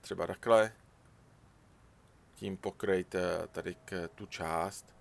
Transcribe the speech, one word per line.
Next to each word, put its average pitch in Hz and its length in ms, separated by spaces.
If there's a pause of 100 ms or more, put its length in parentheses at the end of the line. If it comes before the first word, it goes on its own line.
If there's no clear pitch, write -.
Třeba 87 260
takhle. 110 460 (1600)
Tím 95 220
pokrejt, 95 580
eh, 85 360
tady 87 240
k-, 87 400
tu 104 100
část. 82 600 (160)